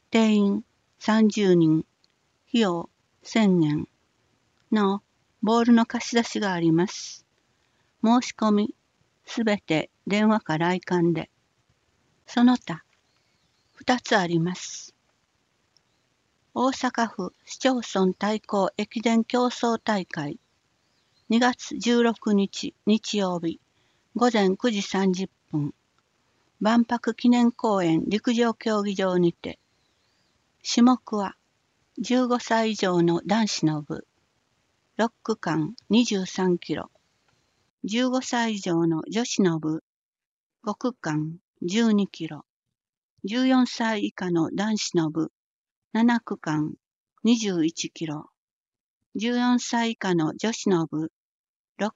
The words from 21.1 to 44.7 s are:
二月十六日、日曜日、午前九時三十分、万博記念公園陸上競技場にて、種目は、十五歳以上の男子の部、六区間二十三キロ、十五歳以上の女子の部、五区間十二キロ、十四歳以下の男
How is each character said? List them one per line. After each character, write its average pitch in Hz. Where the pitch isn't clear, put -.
二 233
月 -
十 240
六 226
日、 196
日 208
曜 180
日、 165
午 240
前 196
九 247
時 202
三 190
十 190
分、 147
万 226
博 233
記 -
念 240
公 202
園 160
陸 220
上 233
競 214
技 202
場 190
に 175
て、 -
種 -
目 247
は、 196
十 247
五 240
歳 226
以 -
上 180
の 170
男 208
子 -
の 156
部、 151
六 226
区 220
間 156
二 233
十 190
三 180
キ -
ロ、 -
十 247
五 254
歳 233
以 -
上 170
の 160
女 226
子 -
の 170
部、 156
五 208
区 247
間 156
十 214
二 202
キ 160
ロ、 147
十 240
四 254
歳 220
以 208
下 185
の 165
男 214